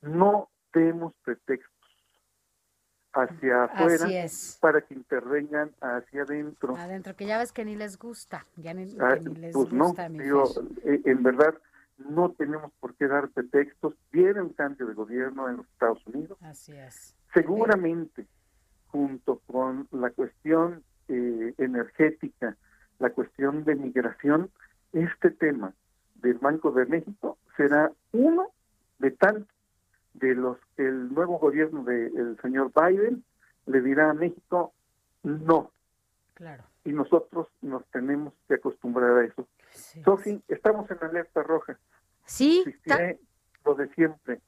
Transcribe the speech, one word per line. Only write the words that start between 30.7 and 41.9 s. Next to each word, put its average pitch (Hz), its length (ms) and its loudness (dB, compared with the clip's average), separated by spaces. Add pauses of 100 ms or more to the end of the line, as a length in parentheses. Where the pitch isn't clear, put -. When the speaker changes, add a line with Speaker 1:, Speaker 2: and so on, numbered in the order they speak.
Speaker 1:
que 139 100 0
el 131 280 -4
nuevo 170 240 0
gobierno 151 460 0
del 120 580 -4
señor 131 320 -2
Biden 196 480 4 (440)
le 135 140 2
dirá 139 300 4
a 151 40 2
México, 170 580 -4 (500)
"No". 156 480 2 (640)
Speaker 2:
Claro. 151 300 -18 (200)
Speaker 1:
Y 143 80 -4
nosotros 160 540 0 (160)
nos 131 280 -8
tenemos 143 440 -4 (140)
que 147 60 4
acostumbrar 123 640 2
a 120 60 6
eso. 117 220 -6 (240)
Speaker 2:
Sí. - 320 -20
Speaker 1:
Sofi, 202 460 2
estamos 208 420 0
en 180 100 -10
alerta 165 440 -4
roja. 151 340 -2 (460)